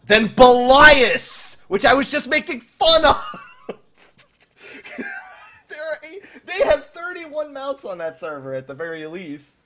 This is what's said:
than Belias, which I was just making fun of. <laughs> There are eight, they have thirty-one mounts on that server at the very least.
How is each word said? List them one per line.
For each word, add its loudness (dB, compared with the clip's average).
than 0
Belias, 4
which -2
I 6
was 0
just -6
making -6
fun 0
of. 0
<laughs> -16
There -16
are -10
eight, -20
they -4
have 0
thirty-one -12
mounts -12
on -14
that -10
server -14
at -10
the -16
very -14
least. -18